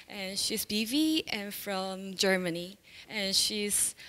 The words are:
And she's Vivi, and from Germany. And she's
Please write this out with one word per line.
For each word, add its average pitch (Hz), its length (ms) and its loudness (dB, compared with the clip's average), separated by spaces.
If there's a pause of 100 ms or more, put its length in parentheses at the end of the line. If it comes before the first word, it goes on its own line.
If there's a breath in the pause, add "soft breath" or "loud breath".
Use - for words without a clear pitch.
And 196 320 -8
she's - 260 -2
Vivi, 277 640 2
and 202 240 -4
from 190 640 -4
Germany. 180 600 2 (320 loud breath)
And 196 260 0
she's - 600 2 (140 loud breath)